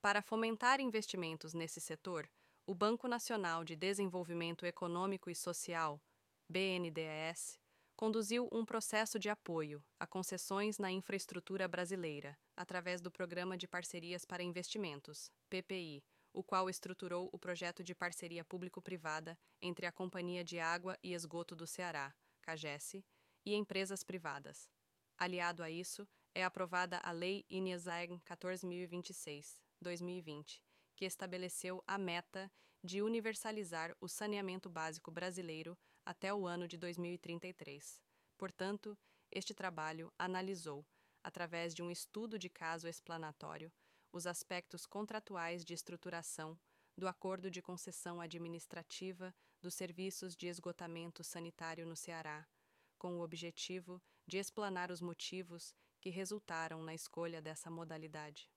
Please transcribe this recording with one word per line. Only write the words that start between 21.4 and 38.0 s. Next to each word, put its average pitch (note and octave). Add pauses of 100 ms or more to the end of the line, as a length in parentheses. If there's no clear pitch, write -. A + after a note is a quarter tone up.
do E3
Ceará, D#3+ (260)
cagese, D#3 (400)
e G3+
empresas G3
privadas. D3 (500)
Aliado F3
a D#3+
isso, F3+ (240)
é F#3
aprovada F3+
a -
Lei F3+
Inesaeg F3
quatorze F3+
mil F3
e F3+
vinte F3
e F#3
seis, - (200)
dois F3
mil F3
e F3+
vinte, D3+ (340)
que -
estabeleceu F#3
a G3
meta F#3+ (340)
de F#3
universalizar G#3+
o F3+
saneamento G3+
básico D#3+
brasileiro E3+ (280)
até F#3+
o G3+
ano F3
de E3
dois E3+
mil F3
e F3
trinta E3+
e F3+
três. - (360)